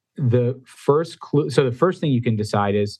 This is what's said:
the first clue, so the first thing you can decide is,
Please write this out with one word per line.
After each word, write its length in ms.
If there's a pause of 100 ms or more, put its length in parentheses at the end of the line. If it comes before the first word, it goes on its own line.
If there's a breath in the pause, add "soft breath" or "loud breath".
(160)
the 500
first 540
clue, 320
so 120
the 80
first 300
thing 100
you 120
can 120
decide 380
is, 260